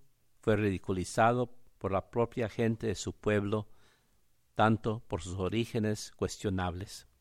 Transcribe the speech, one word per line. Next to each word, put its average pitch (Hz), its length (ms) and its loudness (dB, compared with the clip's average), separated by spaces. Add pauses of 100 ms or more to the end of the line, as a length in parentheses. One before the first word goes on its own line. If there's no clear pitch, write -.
(400)
fue 110 160 4
ridiculizado 107 1000 2 (240)
por 95 140 -2
la 95 180 -2
propia 117 380 0
gente 113 380 0
de 101 80 0
su - 180 -6
pueblo, 104 560 0 (880)
tanto 110 520 4
por 95 140 -4
sus 90 140 -8
orígenes 107 760 -2
cuestionables. 92 960 -4 (140)